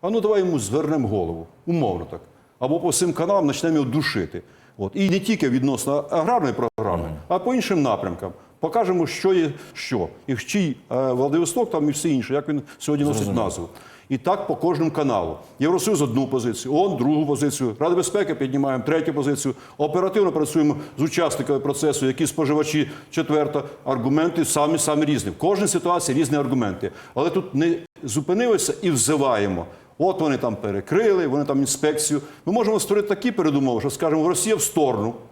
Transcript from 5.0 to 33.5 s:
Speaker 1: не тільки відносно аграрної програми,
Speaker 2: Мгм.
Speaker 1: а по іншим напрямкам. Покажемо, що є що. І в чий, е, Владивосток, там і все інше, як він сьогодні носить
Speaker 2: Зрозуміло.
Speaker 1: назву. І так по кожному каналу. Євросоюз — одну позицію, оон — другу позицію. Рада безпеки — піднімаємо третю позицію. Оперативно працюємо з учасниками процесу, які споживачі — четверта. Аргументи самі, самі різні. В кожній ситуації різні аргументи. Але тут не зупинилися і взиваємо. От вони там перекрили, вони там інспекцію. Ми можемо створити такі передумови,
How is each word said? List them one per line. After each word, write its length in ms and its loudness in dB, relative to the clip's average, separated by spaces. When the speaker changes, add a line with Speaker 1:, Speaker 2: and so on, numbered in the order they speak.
Speaker 1:
не 100 4
тільки 300 0
відносно 640 0
аграрної 420 2
програми, 500 -2
Speaker 2:
Мгм. 120 -8
Speaker 1:
а 120 0
по 160 0
іншим 260 0
напрямкам. 500 -2
Покажемо, 480 0
що 260 0
є 180 2
що. 340 -4
І 60 -2
в 120 -6
чий, 320 0
е, 200 0
Владивосток, 600 0
там 180 0
і 20 0
все 180 -2
інше, 240 0
як 160 -2
він 120 -2
сьогодні 260 0
носить 180 0
Speaker 2:
Зрозуміло. 200 0
Speaker 1:
назву. 260 -6
І 80 -2
так 300 0
по 80 -2
кожному 360 0
каналу. 440 0
Євросоюз — 420 2
одну 260 0
позицію, 480 -2
оон — 220 2
другу 280 2
позицію. 540 -2
Рада 160 2
безпеки — 400 0
піднімаємо 480 -2
третю 300 0
позицію. 400 -2
Оперативно 540 2
працюємо 440 2
з 40 -2
учасниками 580 0
процесу, 460 0
які 220 0
споживачі — 600 0
четверта. 520 0
Аргументи 600 2
самі, 320 2
самі 280 2
різні. 260 0
В 60 -10
кожній 300 0
ситуації 520 0
різні 180 2
аргументи. 540 0
Але 160 0
тут 260 -4
не 200 2
зупинилися 800 0
і 100 0
взиваємо. 720 0
От 200 0
вони 160 2
там 180 -2
перекрили, 720 0
вони 180 0
там 140 0
інспекцію. 600 0
Ми 80 0
можемо 260 2
створити 280 0
такі 240 0
передумови, 500 2